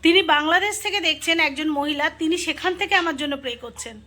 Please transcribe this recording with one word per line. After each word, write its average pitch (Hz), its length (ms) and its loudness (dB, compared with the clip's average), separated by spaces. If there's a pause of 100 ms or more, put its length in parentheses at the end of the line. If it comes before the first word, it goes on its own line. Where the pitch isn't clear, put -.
তিনি 339 200 6
বাংলাদেশ 330 600 2
থেকে 403 180 -2
দেখছেন 330 400 0
একজন 302 300 0
মহিলা, 294 400 0
তিনি 320 280 0
সেখান 349 380 -2
থেকে 392 200 0
আমার 339 220 0
জন্য 285 200 -4
প্রে 254 180 -8
করছেন। 233 520 -14